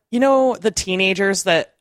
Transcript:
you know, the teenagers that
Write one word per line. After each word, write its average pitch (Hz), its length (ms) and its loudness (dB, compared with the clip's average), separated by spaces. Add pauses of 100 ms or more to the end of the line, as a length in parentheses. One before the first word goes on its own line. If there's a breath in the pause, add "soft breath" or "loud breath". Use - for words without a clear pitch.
(120)
you 240 80 -2
know, 262 340 2
the 208 160 -4
teenagers 190 720 -2
that 165 360 0